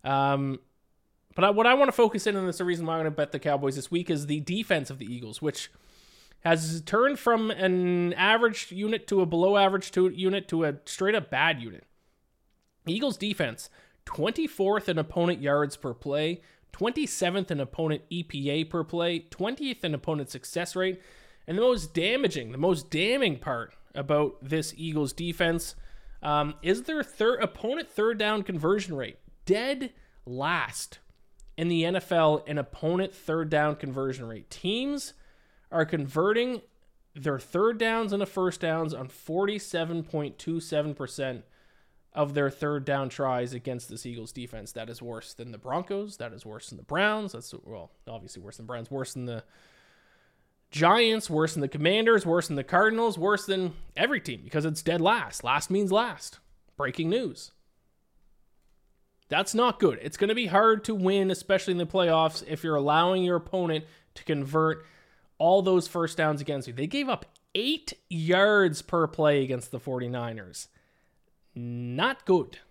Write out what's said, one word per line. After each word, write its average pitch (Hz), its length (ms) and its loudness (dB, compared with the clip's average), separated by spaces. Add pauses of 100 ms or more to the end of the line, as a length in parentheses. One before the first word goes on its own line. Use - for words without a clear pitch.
Um, 139 560 2 (760)
but 180 80 4
I, 202 60 6
what 220 160 4
I 254 80 10
wanna 277 180 6
focus 226 340 4
in 202 100 0
on, 185 120 0
is 170 100 -4
the 185 60 -2
reason 170 220 -2
why 160 80 -2
I'm 165 60 0
gonna 160 100 0
bet 147 220 -2
the 143 60 -6
Cowboys 139 380 0
this - 140 -10
week, 175 200 -2
is 147 160 -2
the 147 140 -2
defense 170 500 -2
of 135 80 -12
the 113 80 -12
Eagles, 117 340 -10
which - 300 -4 (720)
has 165 420 2
turned 240 360 2
from 226 320 2
an 180 640 2
average 220 560 4
unit 208 360 -4
to 196 140 4
a 175 60 4
below 180 300 4
average 196 360 4
to, 185 160 4
unit 185 400 -2
to 165 160 0
a 143 100 0 (100)
straight 202 300 0
up 196 160 -2
bad 143 300 2
unit. 104 240 -14 (1040)
Eagles 220 300 0
defense, 165 540 -4 (340)
twenty-fourth 208 840 0
in 165 80 0
opponent 170 420 0
yards 143 340 2
per 123 200 -8
play, 151 480 -4 (280)
twenty-seventh 196 800 -2
in 151 80 -2
opponent 151 520 -2
E 170 120 -6
P 143 280 -4
A 156 140 0
per 160 200 -4
play, 170 360 -2
twentieth 247 640 -6
in 156 120 -2
opponent 147 340 -4
success - 480 -6
rate, 185 240 -2 (460)
and 165 100 -4
the 214 60 2
most 220 320 2
damaging, 170 580 0
the 131 60 -8
most 165 320 0
damning 196 480 0
part 117 340 -6 (220)
about 147 480 0
this 151 340 -4
Eagles 151 380 -4
defense, 170 600 -2 (480)
um, 147 400 0
is 202 200 0
their 311 200 -4
third, 233 400 0
opponent 254 480 -4
third 220 280 0
down 208 240 0
conversion 180 520 -2
rate. 131 240 -8 (280)
Dead 254 480 -4 (320)
last 135 720 -4 (580)
in 165 120 -2
the 165 180 2
N 185 100 0
F 175 160 -4
L 156 340 4
in 151 120 -4
opponent 180 560 -2
third 160 340 -4
down 151 280 2
conversion 131 500 -6
rate. 110 240 -14
Teams 262 640 -4 (580)
are 160 140 2
converting 185 760 0 (540)
their 139 240 -2
third 214 400 0
downs 226 340 0
and 202 100 0
a 190 40 0
first 185 340 -2
downs 160 320 -2
on 131 160 -8
forty-seven 170 920 -4
point 147 360 -6
two 165 220 -4
seven 151 340 -2
percent 131 500 -8 (680)
of 147 220 0
their 143 140 2
third 147 360 -2
down 139 240 0
tries 127 440 -2
against 123 360 -8
this 110 180 -14
Eagles 117 240 -10
defense. 113 400 -12
That 113 180 -10
is 123 140 -14
worse 113 320 -12
than 120 160 -14
the 107 80 -16
Broncos. 190 600 -6
That 117 140 -10
is 113 140 -18
worse 107 220 -16
than 98 80 -16
the - 80 -18
Browns. 208 480 0
That's, 117 200 -14 (120)
well, 101 260 -14 (160)
obviously 113 340 -14
worse 101 160 -18
than 113 100 -18
Browns. 117 220 -10
Worse 135 260 -6
than 127 100 -8
the 117 180 -8 (1300)
Giants, 220 580 4
worse 156 260 0
than 156 60 -2
the 139 60 0
Commanders, 196 580 2
worse 170 220 2
than 151 80 -6
the 139 80 -2
Cardinals, 220 560 2
worse 202 280 0
than 185 280 -2 (220)
every 240 240 0
team, 120 240 -10
because 151 200 -2
it's 160 160 -2
dead 233 200 0
last. 180 420 0
Last 139 300 0
means 196 180 2
last. 208 480 -2 (380)
Breaking 147 340 -4
news. 220 400 -4 (1800)
That's 170 240 0
not 214 280 2
good. 151 200 6
It's 147 160 -10
gonna 214 200 2
be 240 100 -2
hard 214 380 6
to 220 100 -2
win, 190 380 2
especially 185 400 0
in 175 60 0
the 175 60 0
playoffs, 160 600 2
if 151 160 -6
you're 156 140 0
allowing 170 480 4
your 175 100 2
opponent 170 520 -2 (280)
to - 80 -18
convert 156 640 0 (520)
all 185 240 6
those 185 260 4
first 165 280 -2
downs 151 240 2
against 139 280 -4
you. 120 60 -12
They 139 120 -4
gave 269 220 -2
up - 180 -4 (300)
eight 277 380 -4 (140)
yards 180 720 4
per 165 260 2
play 151 340 4
against 127 300 -4
the 120 80 -8
forty-niners. 120 880 -6 (880)
Not 123 680 -4
good. - 340 2 (120)